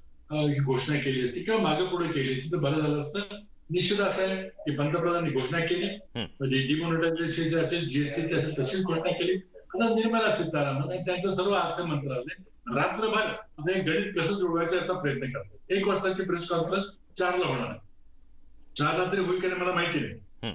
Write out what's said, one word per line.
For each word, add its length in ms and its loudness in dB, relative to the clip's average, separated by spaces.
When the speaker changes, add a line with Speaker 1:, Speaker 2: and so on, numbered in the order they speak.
Speaker 1:
अ, 40 -2
ही 240 2
घोषणा 400 2
केली 260 0
असती 180 -4
किंवा 160 2
मागे 260 2
पुढे 220 0
केली 300 0
असती 140 -6
तर 60 0
बरं 220 2
झालं 200 2
असतं. 200 -4
निश्चित 300 2
असं 280 2
आहे 220 -2
की 260 -4
पंतप्रधानांनी 540 2
घोषणा 300 0
केली, 260 0
Speaker 2:
हम्म. 400 -6
Speaker 1:
म्हणजे 180 2
डिमॉनिटायझेशन 1040 2
असेल, 260 0
जीएसटी 320 0
असेल, 440 0
सचिन 180 0
घोषणा 280 0
केली. 200 0
आता 400 0
निर्मला 400 4
सीतारामन 560 0
आणि 100 -4
त्यांचं 340 0
सर्व 180 2
अर्थ 280 0
मंत्रालय 640 -4
रात्रभर 460 2
आता 500 -4
हे 100 2
गणित 400 0
कसं 120 0
जुळवायचं 420 2
याचा 180 0
प्रयत्न 380 -2
करतात. 400 -10
एक 160 2
वाजताची 360 0
प्रेस 240 -2
कॉन्फरन्स 380 0
चारला 260 2
होणार 240 -2
आहे, 100 -10
चार 220 2
रात्री 200 0
होईल 200 2
का 80 0
नाही 140 0
मला 100 2
माहिती 280 0
नाही. 140 -4
Speaker 2:
हम्म. 420 -10